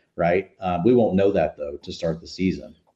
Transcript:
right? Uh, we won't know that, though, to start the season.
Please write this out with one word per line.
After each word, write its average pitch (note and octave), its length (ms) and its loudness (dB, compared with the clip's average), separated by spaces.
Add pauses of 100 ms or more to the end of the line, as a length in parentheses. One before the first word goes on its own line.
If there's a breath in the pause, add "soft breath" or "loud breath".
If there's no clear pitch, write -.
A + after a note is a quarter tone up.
(160)
right? F2 360 0 (100)
Uh, F2+ 240 -2
we B2 100 6
won't G#2 200 4
know G2 160 4
that, E2 260 0
though, C#2+ 260 -8
to F#2 80 -14
start E2 300 -6
the - 60 -20
season. F2+ 460 -4 (220)